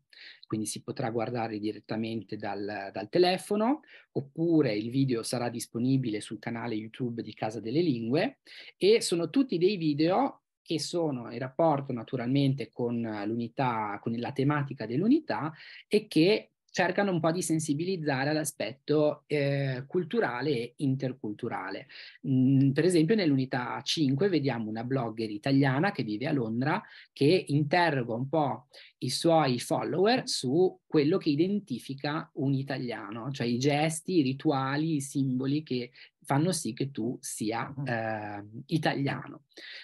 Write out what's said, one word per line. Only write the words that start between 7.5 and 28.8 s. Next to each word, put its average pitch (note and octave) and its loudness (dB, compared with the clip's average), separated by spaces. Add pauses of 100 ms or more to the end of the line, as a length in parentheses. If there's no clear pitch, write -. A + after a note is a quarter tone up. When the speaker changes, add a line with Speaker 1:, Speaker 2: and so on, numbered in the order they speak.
Speaker 1:
delle A#2+ -2
Lingue, D3 0 (360)
e G#3 6
sono E3+ 0
tutti C4+ 2
dei F#3+ 4
video E3 2 (200)
che E3 -4
sono C3+ -4
in A#2 -8
rapporto C3+ 0
naturalmente C3+ 0
con A#2+ -2 (260)
l'unità, A2+ -2
con A#2 -4
la A#2 -4
tematica C#3 0
dell'unità, D#3 2 (360)
e G#3+ 2
che F3+ 4 (240)
cercano F#3+ 2
un E3+ 2
po' E3 2
di F3+ -2
sensibilizzare D#3 -2
all'aspetto, D3+ 0
eh, C#3 0
culturale D#3 -2
e A#2+ -4
interculturale. A2+ -4 (400)
Mm, C3+ 6
per D3+ 2
esempio F3 4
nell'unità C3 0
cinque D3+ 2
vediamo B2+ 0
una A2 -6
blogger A#2 -2
italiana C#3 2
che C3+ -6
vive A2 -4
a D#3+ 0
Londra C3 -2 (300)
che F3+ 4
interroga D3 2
un B2 -4
po' C#3 0 (300)